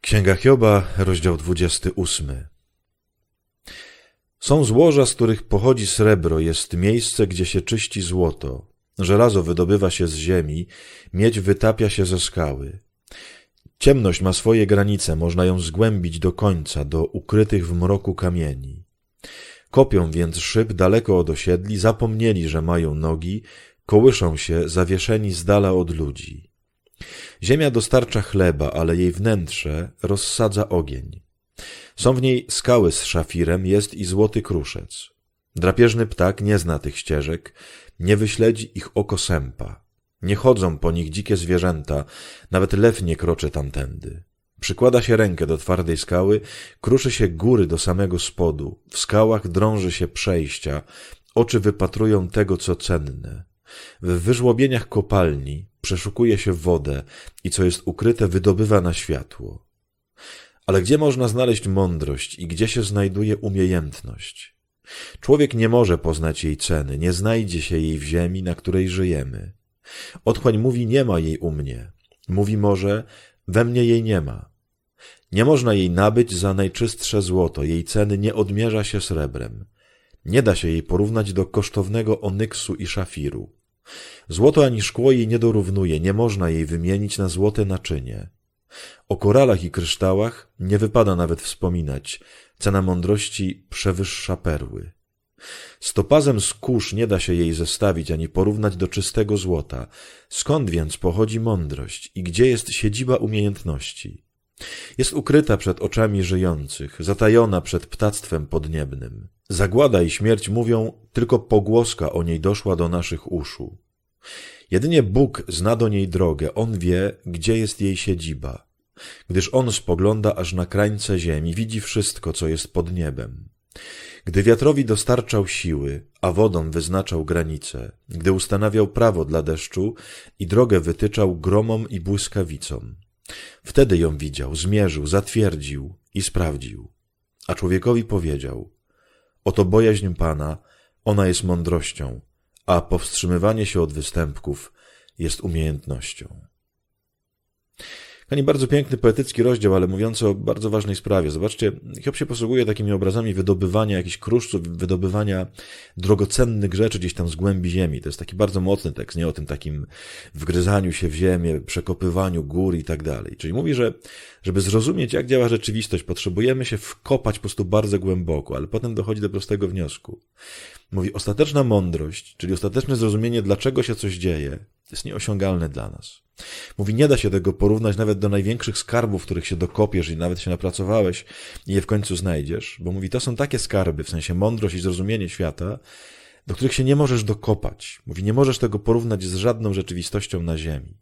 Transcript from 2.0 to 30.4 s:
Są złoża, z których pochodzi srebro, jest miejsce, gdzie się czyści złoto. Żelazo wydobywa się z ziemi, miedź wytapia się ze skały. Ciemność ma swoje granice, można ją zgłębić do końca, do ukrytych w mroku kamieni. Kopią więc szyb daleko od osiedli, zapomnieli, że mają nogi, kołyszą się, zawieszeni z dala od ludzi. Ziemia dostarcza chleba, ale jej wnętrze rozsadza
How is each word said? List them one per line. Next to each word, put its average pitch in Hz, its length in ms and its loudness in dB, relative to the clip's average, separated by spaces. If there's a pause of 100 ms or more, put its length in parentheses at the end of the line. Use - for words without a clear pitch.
Są 147 240 4
złoża, 139 420 6
z - 100 -2
których 110 280 2
pochodzi 107 440 2
srebro, 85 520 4
jest 82 340 -2
miejsce, 104 540 2
gdzie 90 180 -2
się 92 160 -2
czyści 107 400 -4
złoto. 85 680 -2 (320)
Żelazo 101 440 6
wydobywa 90 460 2
się 87 180 0
z 78 80 -4
ziemi, 80 520 -2 (460)
miedź 107 260 2
wytapia 104 500 2
się 95 160 0
ze 90 140 0
skały. 71 600 -4 (1000)
Ciemność 113 420 4
ma 92 120 2
swoje 113 340 4
granice, 101 480 2
można 85 300 2
ją 92 140 2
zgłębić 87 600 0
do 90 120 0
końca, 80 540 -2
do 80 200 0
ukrytych 104 640 0
w 87 60 -4
mroku 92 420 0
kamieni. 76 680 -4 (880)
Kopią 101 400 4
więc 82 260 -2
szyb 110 360 0
daleko 95 460 4
od 80 100 0
osiedli, 90 480 -2
zapomnieli, 110 720 0
że 78 120 0
mają 82 340 0
nogi, 80 460 -2 (440)
kołyszą 104 520 6
się, 82 320 -2
zawieszeni 92 640 0
z 85 140 -6
dala 98 280 4
od 85 220 0
ludzi. - 520 -8 (960)
Ziemia 143 280 4
dostarcza 117 500 2
chleba, 82 500 2
ale 82 240 0
jej 90 160 2
wnętrze 87 800 -2 (120)
rozsadza 101 680 0